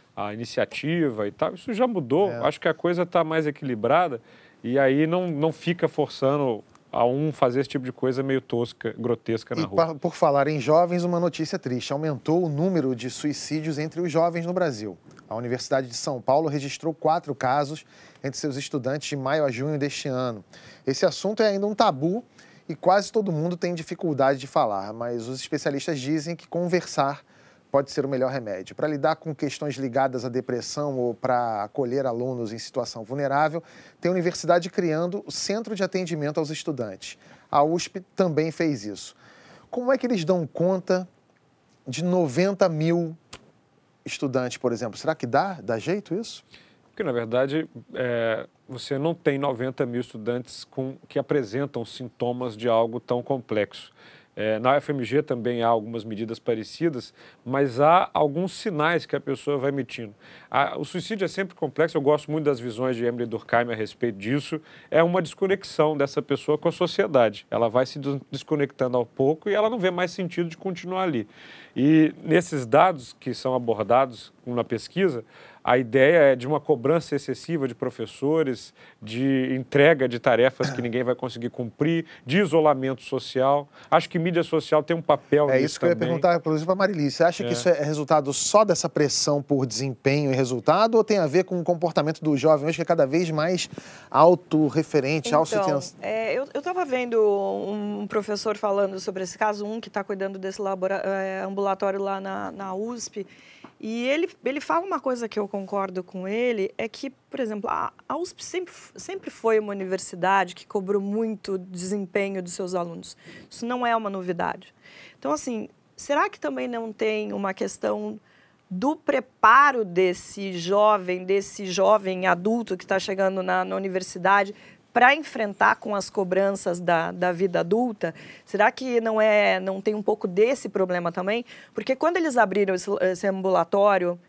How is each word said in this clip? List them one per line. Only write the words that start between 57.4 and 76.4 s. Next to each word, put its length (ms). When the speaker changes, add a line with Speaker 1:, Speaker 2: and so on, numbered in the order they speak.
Speaker 1:
mas 340
há 320
alguns 420
sinais 520
que 100
a 40
pessoa 400
vai 100
emitindo. 420
A, 260
o 80
suicídio 400
é 40
sempre 260
complexo, 420
eu 60
gosto 300
muito 140
das 140
visões 360
de 100
Emily 220
Durkheim 440
a 40
respeito 420
disso. 420
É 140
uma 180
desconexão 760
dessa 240
pessoa 380
com 100
a 40
sociedade. 800
Ela 180
vai 160
se 140
des-, 220
desconectando 640
ao 80
pouco 460
e 20
ela 160
não 80
vê 140
mais 180
sentido 400
de 80
continuar 460
ali. 240
E 360
nesses 420
dados 540
que 160
são 180
abordados 800
na 180
pesquisa, 600
a 140
ideia 560
é 20
de 100